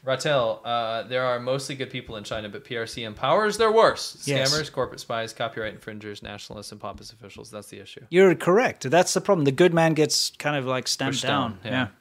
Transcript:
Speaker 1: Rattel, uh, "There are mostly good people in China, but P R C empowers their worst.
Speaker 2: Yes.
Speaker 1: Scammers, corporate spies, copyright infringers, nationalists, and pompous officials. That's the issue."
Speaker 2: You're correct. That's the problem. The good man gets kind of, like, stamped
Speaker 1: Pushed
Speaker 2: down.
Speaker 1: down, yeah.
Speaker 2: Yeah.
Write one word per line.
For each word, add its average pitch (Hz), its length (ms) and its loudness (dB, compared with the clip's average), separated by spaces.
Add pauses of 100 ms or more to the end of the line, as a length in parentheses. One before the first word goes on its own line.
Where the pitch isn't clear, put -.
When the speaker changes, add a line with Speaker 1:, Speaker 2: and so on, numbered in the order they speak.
Speaker 1:
Rattel, 131 600 0
uh, 113 380 -2
"There 127 200 -4
are 123 160 -2
mostly 135 360 -4
good 127 140 -6
people 117 280 -12
in 101 80 -12
China, 107 240 -8
but 104 160 -14
P 123 100 -10
R 113 100 -4
C 117 180 -10
empowers 175 540 0
their 220 140 4
worst. 196 560 2
Speaker 2:
Yes. 135 260 0
Speaker 1:
Scammers, 151 180 -4
corporate 127 280 -6
spies, 113 340 -8
copyright 110 400 -6
infringers, 104 480 -14
nationalists, 104 500 -14
and 104 100 -18
pompous 104 320 -14
officials. 110 380 -20
That's 104 160 -14
the 101 120 -18
issue." - 300 -20
Speaker 2:
You're 180 260 8
correct. 180 540 2
That's 170 240 4
the 180 80 0
problem. 180 240 2
The 139 60 6
good 170 220 6
man 165 200 6
gets 151 460 2
kind 147 180 -2
of, 127 80 -4
like, 127 240 -2
stamped 135 240 -2
Speaker 1:
Pushed 127 100 -4
Speaker 2:
down. 131 280 -2
Speaker 1:
down, 92 120 -14
yeah. 107 80 -8
Speaker 2:
Yeah. 127 160 0 (140)